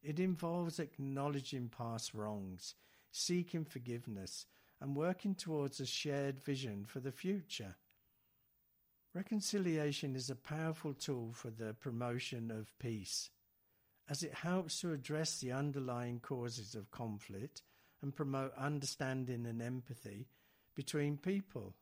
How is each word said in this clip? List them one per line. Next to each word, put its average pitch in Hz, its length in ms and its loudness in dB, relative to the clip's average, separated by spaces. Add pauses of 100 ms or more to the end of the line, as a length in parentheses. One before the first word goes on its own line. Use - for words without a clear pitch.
It 151 180 0
involves 170 580 4
acknowledging 139 920 0
past 117 420 -2
wrongs, 104 640 -4 (380)
seeking 175 520 2
forgiveness, 120 800 -4 (340)
and 139 140 -2
working 180 400 2
towards 147 460 0
a 131 60 0
shared 139 520 2
vision 131 480 -2
for 131 140 -4
the 131 120 -2
future. 180 640 -2 (1400)
Reconciliation 170 1000 4
is 131 160 -2
a 127 60 -2
powerful 160 580 0
tool 123 380 0
for - 180 -6
the 110 240 -2
promotion 120 760 0
of 110 280 -4
peace, 110 520 -2 (760)
as 143 140 0
it 156 120 -4
helps 175 460 2
to 175 120 2
address 151 480 0
the 123 120 0
underlying 127 680 2
causes 120 540 -4
of 101 160 -6
conflict 107 720 -4 (380)
and 139 140 -2
promote 135 420 2
understanding 131 880 0
and 117 160 0
empathy 120 680 -4 (460)
between 143 440 2
people. 180 640 0